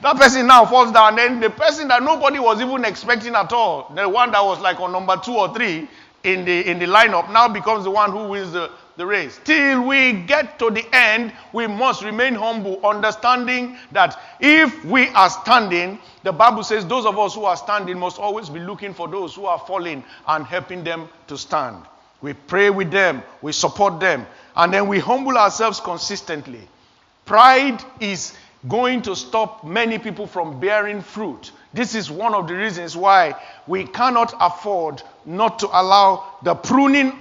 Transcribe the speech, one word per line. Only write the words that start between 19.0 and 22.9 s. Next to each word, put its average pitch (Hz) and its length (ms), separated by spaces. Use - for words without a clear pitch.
those 175 260
who 196 120
are 170 120
falling 175 460
and 151 180
helping 180 380
them 165 260
to 143 120
stand. 131 400
We 139 120
pray 196 360
with 196 220